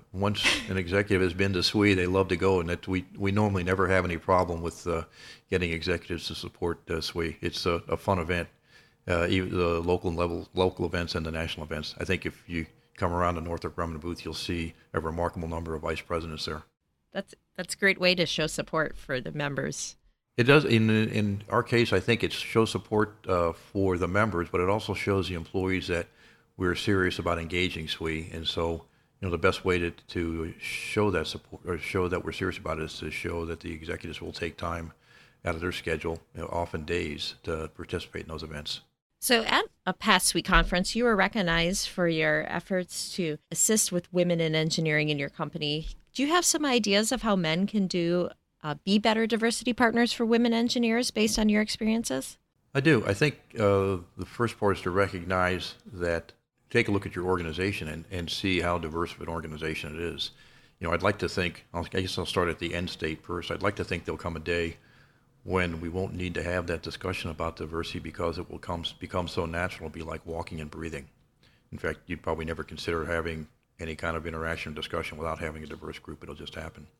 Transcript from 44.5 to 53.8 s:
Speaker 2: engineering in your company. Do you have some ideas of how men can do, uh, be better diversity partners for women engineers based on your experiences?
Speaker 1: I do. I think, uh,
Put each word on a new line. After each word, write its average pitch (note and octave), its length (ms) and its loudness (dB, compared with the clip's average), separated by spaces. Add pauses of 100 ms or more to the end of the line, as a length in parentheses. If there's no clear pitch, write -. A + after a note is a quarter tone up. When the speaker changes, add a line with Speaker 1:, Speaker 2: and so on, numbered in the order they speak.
Speaker 2:
engineering D#3 540 2
in D3 100 2
your C#3+ 100 -4
company. D#3 580 -4 (260)
Do B3 100 0
you C#4+ 60 2
have F4 160 4
some D4+ 200 2
ideas A3 460 4
of B3 100 0
how G#3+ 140 4
men F3 320 2
can G3+ 200 2
do, F3 420 2 (340)
uh, D3+ 120 -4 (100)
be G3 120 6
better A3 300 4
diversity A3+ 460 0
partners A#3 400 4
for A#3+ 120 0
women A#3 280 6
engineers A#3 580 2
based G#3+ 260 2
on G#3+ 120 4
your G#3 120 6
experiences? A3+ 760 -2 (360)
Speaker 1:
I C#3 60 2
do. C3+ 260 6
I - 80 2
think, D3 260 2 (160)
uh, G2 420 6 (200)